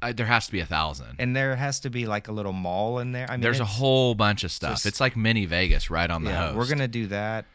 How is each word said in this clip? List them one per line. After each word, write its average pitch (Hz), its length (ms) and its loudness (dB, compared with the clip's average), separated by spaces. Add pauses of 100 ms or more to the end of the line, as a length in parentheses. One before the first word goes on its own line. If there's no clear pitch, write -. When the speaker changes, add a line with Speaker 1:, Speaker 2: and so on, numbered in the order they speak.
Speaker 1:
uh, 120 120 -4
there 113 140 0
has 113 200 4
to - 60 -12
be 101 60 -2
a 82 80 -4
thousand. 71 540 -4
Speaker 2:
And 123 160 -2
there 135 180 0
has 139 260 -4
to 135 100 -8
be, 120 160 -4
like, 104 200 -2
a 110 60 -8
little 104 200 -4
mall 95 460 -2
in 123 140 -6
there. 123 160 -6
I - 60 -6
mean, 123 60 -4
Speaker 1:
There's 120 200 2
a - 20 2
Speaker 2:
it's 107 100 0
Speaker 1:
whole 131 440 4
bunch 104 260 4
of - 80 -4
stuff. 69 220 -4
Speaker 2:
just 64 140 -2
Speaker 1:
It's - 140 -2
like 131 160 2
mini 113 280 2
Vegas 85 460 4
right 85 200 0
on 82 140 -2
the - 80 -2
Speaker 2:
yeah, 82 140 0
Speaker 1:
host. 73 100 -2
Speaker 2:
we're 120 120 0
gonna 139 200 0
do 117 200 -4
that. 104 360 -4 (100)